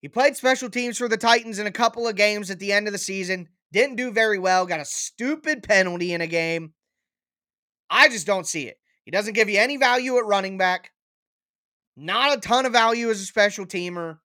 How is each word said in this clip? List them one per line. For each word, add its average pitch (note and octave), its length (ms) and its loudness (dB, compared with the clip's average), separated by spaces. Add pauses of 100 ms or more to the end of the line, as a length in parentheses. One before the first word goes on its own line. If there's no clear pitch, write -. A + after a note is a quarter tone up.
He D3 60 -14
played B3+ 300 0
special B3+ 320 0
teams A#3+ 280 -6
for A#3+ 120 -4
the A3 80 0
Titans A3+ 420 2
in G#3+ 80 -4
a G3 40 -6
couple A#3 360 -2
of A3 80 -4
games G#3 360 0
at F3+ 80 -10
the G3+ 120 -4
end G#3 160 2
of G#3 60 -6
the G3 60 -6
season. F#3 500 -6 (240)
Didn't B3 220 2
do B3 160 -4
very G#3+ 280 2
well. F#3 260 2
Got E3+ 140 -4
a C#3+ 60 -10
stupid D4 760 -6
penalty F3+ 500 2
in E3+ 80 -2
a E3 60 -4
game. E3 460 -2 (1160)
I B3+ 200 6
just G#3+ 180 -6
don't F#3+ 200 0
see C#3+ 200 -6
it. - 100 -16 (260)
He - 80 -14
doesn't G3+ 220 -2
give G#3+ 160 2
you G3+ 100 2
any C4+ 180 2
value B3+ 400 2
at A#3 80 2
running F#3+ 320 0
back. F#3 340 -2 (1040)
Not A3+ 400 0
a - 20 -8
ton B3+ 260 2
of B3 60 -2
value A#3 380 4
as G#3+ 100 -2
a G3 60 -10
special G3+ 400 0
teamer. F3 600 -8